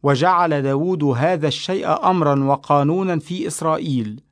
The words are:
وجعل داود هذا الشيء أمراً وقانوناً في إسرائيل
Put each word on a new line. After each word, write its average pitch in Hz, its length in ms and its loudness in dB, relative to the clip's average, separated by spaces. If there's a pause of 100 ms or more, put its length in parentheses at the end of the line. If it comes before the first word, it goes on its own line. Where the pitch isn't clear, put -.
وجعل 156 580 2
داود 147 420 -2
هذا 147 440 0
الشيء - 640 -2
أمراً 147 340 2
وقانوناً 151 760 0
في 180 280 -6
إسرائيل 143 720 -4 (100)